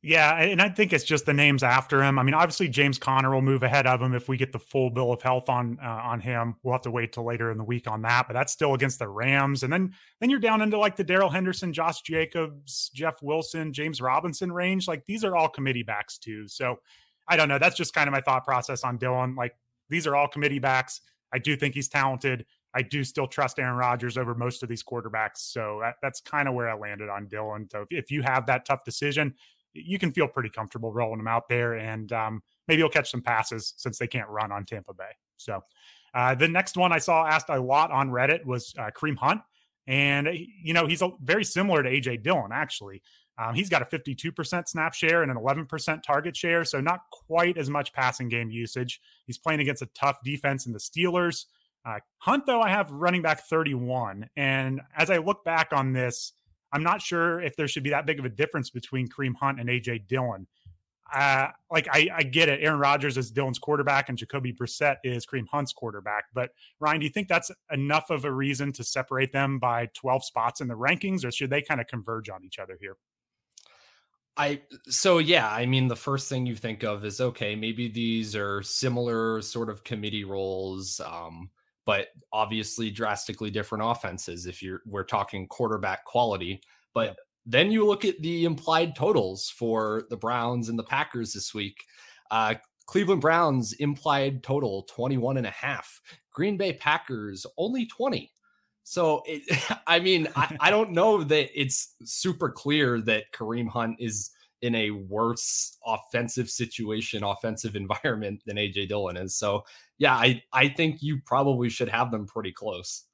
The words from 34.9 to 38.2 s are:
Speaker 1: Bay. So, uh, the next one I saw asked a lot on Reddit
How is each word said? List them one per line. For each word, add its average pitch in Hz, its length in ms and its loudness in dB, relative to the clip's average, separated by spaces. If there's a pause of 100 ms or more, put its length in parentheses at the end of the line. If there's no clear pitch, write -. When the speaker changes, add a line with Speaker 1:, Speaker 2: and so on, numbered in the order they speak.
Speaker 1:
Bay. 95 160 -16 (260)
So, 98 240 -8 (540)
uh, 127 200 4
the 147 140 4
next 180 300 0
one 180 140 6
I 165 60 4
saw 160 280 4
asked 156 240 2
a 135 100 2
lot 139 300 4
on 135 180 2
Reddit 139 380 2